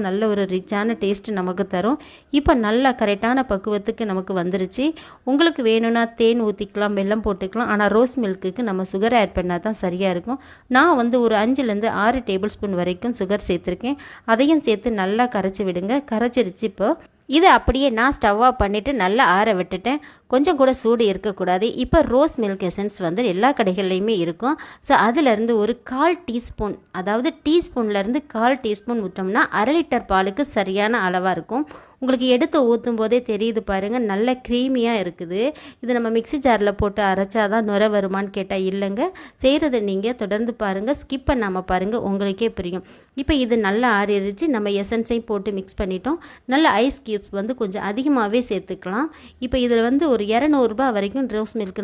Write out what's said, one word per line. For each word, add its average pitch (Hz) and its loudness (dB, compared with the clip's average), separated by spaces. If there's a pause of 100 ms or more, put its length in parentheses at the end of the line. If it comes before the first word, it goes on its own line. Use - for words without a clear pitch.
நல்ல 190 -2 (100)
ஒரு 202 0 (100)
ரிச்சான 208 -2
டேஸ்ட் 202 -2
நமக்கு 185 -2
தரும். 208 0 (400)
இப்ப 294 4
நல்லா 240 2 (100)
கரெக்டான 226 0
பக்குவத்துக்கு 208 -4
நமக்கு 190 -4
வந்துருச்சு. 185 -2 (460)
உங்களுக்கு 302 2
வேணும்னா 226 2 (180)
தேன் 233 4
ஊத்திக்கலாம், 208 -4
வெல்லம் 208 0
போட்டுக்கலாம். 202 -4
ஆனா 208 2 (100)
ரோஸ் 247 2
மில்க்குக்கு 190 -4
நம்ம 185 -2
சுகர் 226 2
ஆட் 190 -2
பண்ணா 175 -2
தான் 214 -4
சரியா 185 -2
இருக்கும். 233 -6 (360)
நான் 311 6
வந்து 233 2 (120)
ஒரு 214 2
அஞ்சுலேருந்து 226 0 (140)
ஆறு 247 2 (120)
டேபிள் 190 -2
ஸ்பூன் 196 -4
வரைக்கும் 180 -4
சுகர் 196 -2
சேர்த்துருக்கேன். 180 -4 (360)
அதையும் 285 4
சேர்த்து 208 0
நல்லா 214 2 (120)
கரைச்சி 196 -2
விடுங்க. 196 -2
கரைச்சிருச்சு 220 -2
இப்போ. 208 0 (460)
இதை 339 8
அப்படியே 269 0 (100)
நான் 262 2
ஸ்டவ் 208 2
ஆஃப் 254 2
பண்ணிட்டு 202 -2 (120)
நல்லா 208 2 (120)
ஆற 214 2 (100)
விட்டுட்டேன். 208 -4 (320)
கொஞ்சம் 285 2
கூட 262 6 (100)
சூடு 233 2
இருக்கக்கூடாது. 190 -2 (180)
இப்போ 339 2 (140)
ரோஸ் 285 2
மில்க் 196 -4
எசன்ஸ் 202 -6
வந்து 175 -2 (100)
எல்லா 214 2
கடைகள்லையுமே 190 0
இருக்கும். 175 -2 (300)
So 285 2 (140)
அதுலேருந்து 233 2
ஒரு 226 0 (180)
கால் 330 2 (100)
டீஸ்பூன், 220 -6 (240)
அதாவது 220 -2 (160)
டீஸ்பூன்லேருந்து 247 0 (140)
கால் 247 2
டீஸ்பூன் 214 -4
விட்டோம்னா 190 -2 (160)
அரை 240 2
லிட்டர் 254 -2
பாலுக்கு 196 0 (120)
சரியான 208 0
அளவா 185 0
இருக்கும். 247 -4 (380)
உங்களுக்கு 254 0
எடுத்து 320 2 (120)
ஊத்தும் 233 0
போதே 220 2 (100)
தெரியுது 220 -2
பாருங்க, 202 -2 (120)
நல்ல 208 0 (180)
க்ரீமியா 240 0
இருக்குது. 175 -6 (420)
இது 233 -4
நம்ம 233 0
மிக்ஸி 233 -2
ஜார்ல 208 4 (100)
போட்டு 208 0 (100)
அரைச்சாதான் 202 0
நுரை 202 4
வருமான்னு 196 -2
கேட்டா 196 -4 (140)
இல்லைங்க. 196 -2 (400)
செய்றதை 277 2 (100)
நீங்க 202 -2 (100)
தொடர்ந்து 214 -2
பாருங்க, 202 -2 (100)
ஸ்கிப் - -8
பண்ணாம 196 -2
பாருங்க, 185 -2 (100)
உங்களுக்கே 196 -2 (100)
புரியும். 180 -6 (380)
இப்போ 311 0 (100)
இது 233 0 (100)
நல்லா 226 2 (120)
ஆறிடுச்சு. 202 -2 (100)
நம்ம 208 -2 (140)
எசன்ஸையும் 226 -4
போட்டு 208 -4
மிக்ஸ் 190 -10
பண்ணிட்டோம். 196 -4 (340)
நல்ல 311 4 (180)
ஐஸ் 269 -2
கியூப்ஸ் 208 -8
வந்து 220 -4
கொஞ்சம் 190 -6
அதிகமாவே 247 0 (100)
சேர்த்துக்கலாம். 190 -4 (380)
இப்போ 254 -2
இதுல 233 2
வந்து 277 2 (100)
ஒரு 208 0 (140)
இருநூறு 269 4
ரூபாய் 254 0
வரைக்கும் 208 -2
ரோஸ் 214 -4
மில்க் 190 -6